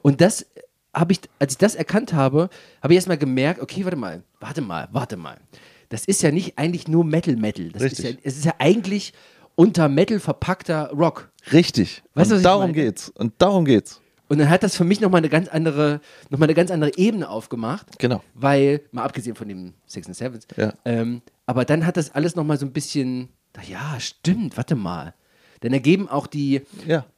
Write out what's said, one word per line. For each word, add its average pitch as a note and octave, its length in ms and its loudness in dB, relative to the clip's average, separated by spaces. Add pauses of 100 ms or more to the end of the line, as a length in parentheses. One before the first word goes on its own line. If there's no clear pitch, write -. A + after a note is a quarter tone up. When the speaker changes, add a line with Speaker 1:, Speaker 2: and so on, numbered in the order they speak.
Speaker 1:
Und C#3 180 4
das F#3 280 2 (460)
hab E3 180 0
ich, F#3 100 0 (180)
als C#3 140 0
ich - 60 -8
das G#3 160 2
erkannt G#3 380 -2
habe, D3 360 2 (320)
habe D3 120 4
ich F3+ 40 8
erstmal F3+ 220 0
gemerkt, C#3+ 420 0
okay, F#3 240 -8
warte F3+ 120 -4
mal, F#2+ 260 -10 (160)
warte C#3+ 220 -10
mal, E2+ 300 -8
warte A#2+ 240 -4
mal. D#2+ 220 -16 (520)
Das A#2 160 -10
ist - 180 0
ja D#3 80 4
nicht F3+ 260 -4
eigentlich D#3 300 -4
nur E3 180 2
Metal-Metal. A2+ 640 -2
Das G2+ 140 -6
ist C3 160 -4
Speaker 2:
Richtig. B2+ 160 -6
Speaker 1:
ja, - 80 -20
es C#3 140 -8
ist D3 80 -6
ja E3 120 0
eigentlich F#3+ 560 0 (420)
unter E3 340 4
Metal F#3 300 2
verpackter D#3+ 720 -4
Rock. D3 400 -2 (220)
Speaker 2:
Richtig. C3 480 2 (140)
Speaker 1:
Weißt G3 160 4
du, A3 40 6
Speaker 2:
Und - 20 4
Speaker 1:
was - 20 4
ich F#3 40 4
Speaker 2:
darum F#3+ 200 6
Speaker 1:
meine? F3 100 -2
Speaker 2:
geht's. D3 360 -2
Und - 280 -6
darum F#3 280 4
geht's. A#2+ 360 2 (260)
Speaker 1:
Und D3 100 2
dann D3 120 4
hat F3+ 140 4
das G3+ 140 -2
für F3+ 80 2
mich G3+ 160 2
nochmal F#3 180 4
eine D#3+ 80 0
ganz E3 220 0
andere, D3+ 500 0 (300)
nochmal D3 180 2
eine D#3+ 60 2
ganz F3 180 2
andere D3+ 260 0
Ebene G3 320 0
aufgemacht. A2+ 680 -8
Speaker 2:
Genau. A#2+ 240 0 (100)
Speaker 1:
Weil, C#3 460 2 (140)
mal B2 100 -8
abgesehen A#2 320 -8
von G#2 140 -14
dem F#2 240 -14 (120)
Six F2+ 220 -14
and F#2 80 -16
Sevens, A#2 400 -12
Speaker 2:
Ja. G#2+ 180 -2 (120)
Speaker 1:
ähm, A#2+ 360 -4 (240)
aber B2 200 0
dann D#3+ 200 0
hat F3 120 -2
das D#3 180 -6
alles E3 220 -2
nochmal D3+ 200 -2
so C#3 80 -6
ein C3 60 -8
bisschen, B2+ 560 -6 (400)
ja, A#2 320 -10
stimmt, F#3 560 -2
warte - 200 -2
mal. F2 380 -8 (460)
Dann A#2+ 140 -2
ergeben D3+ 340 2
auch C#3+ 200 -4
die, C#3 340 -2 (260)
Speaker 2:
Ja. D#3 180 -2 (120)